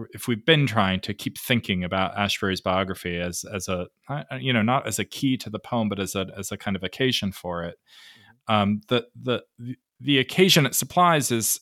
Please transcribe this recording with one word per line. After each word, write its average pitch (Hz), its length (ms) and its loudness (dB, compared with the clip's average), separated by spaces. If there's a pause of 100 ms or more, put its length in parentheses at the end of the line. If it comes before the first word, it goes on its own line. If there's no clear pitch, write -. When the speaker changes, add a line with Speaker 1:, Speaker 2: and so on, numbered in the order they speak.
(140)
Speaker 1:
if - 140 -6
we've 110 180 -2
been 147 220 6
trying 95 320 2
to - 120 -6
keep - 240 -8
thinking 107 460 0
about 92 320 0
Ashbery's 101 460 0
biography 92 580 -2
as, 87 340 -6
as 98 140 -6
a, 90 220 -4 (200)
I, 143 220 -8
I, 135 60 -10
you 131 160 -2
know, 117 100 4
not 123 240 2
as 110 140 -2
a 104 40 -4
key 135 340 0
to - 120 -12
the 104 80 -6
poem, 113 300 -2
but 98 100 -2
as 95 160 -4
a, 95 140 -2 (100)
as 98 140 -10
a 104 40 -4
kind 98 200 -4
of 90 80 -6
occasion 113 480 0
for 85 320 -6
it, 85 140 -10 (680)
Speaker 2:
Mm-hmm. 113 60 2
Speaker 1:
um, 104 320 2
the, 120 220 0 (120)
the, 120 240 -4 (140)
the, 120 180 -12 (240)
the 139 200 2
occasion 175 440 4
it 123 120 -2
supplies 160 560 4
is, 113 300 0